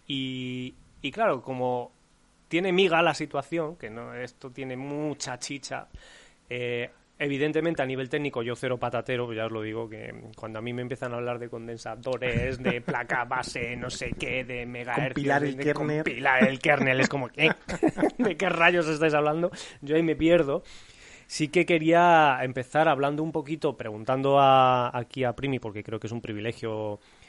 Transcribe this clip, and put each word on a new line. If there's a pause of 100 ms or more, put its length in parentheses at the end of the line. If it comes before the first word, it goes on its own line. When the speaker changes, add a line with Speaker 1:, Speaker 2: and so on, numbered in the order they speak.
Speaker 1:
Y, (280)
y
claro,
como (560)
tiene
miga
la
situación,
que
no,
esto
tiene
mucha
chicha, (640)
eh, (260)
evidentemente
a
nivel
técnico
yo
cero
patatero,
ya
os
lo
digo,
que (240)
cuando
a
mí
me
empiezan
a
hablar
de
condensadores,
de
placa
base,
no
sé
qué,
de
megahercios,
Speaker 2:
Compilar
el
Speaker 1:
de
Speaker 2:
kernel.
Speaker 1:
compilar
el
kernel,
es
como,
¿qué? (360)
<laughs>
¿De
qué
rayos
estáis
hablando? (280)
Yo
ahí
me
pierdo. (640)
Sí
que
quería
empezar
hablando
un
poquito,
preguntando
a,
aquí
a
Primi,
porque
creo
que
es
un
privilegio, (300)